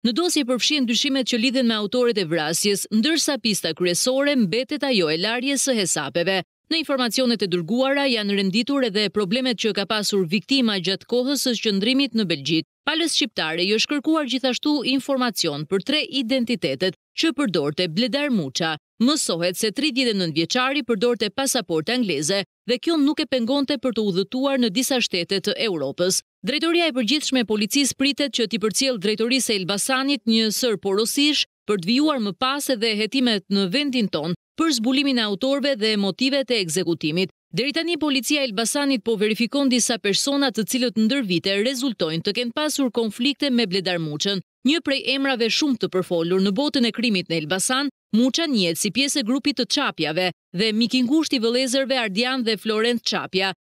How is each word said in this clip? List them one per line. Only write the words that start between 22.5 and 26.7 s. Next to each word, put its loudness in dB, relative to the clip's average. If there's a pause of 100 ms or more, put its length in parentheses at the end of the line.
dhe 2
kjo 0
nuk 2
e 0
pengonte 0
për -2
të 0
udhëtuar 0
në 2
disa 0
shtete -2
të 0 (100)
Europës. 0 (240)
Drejtoria 0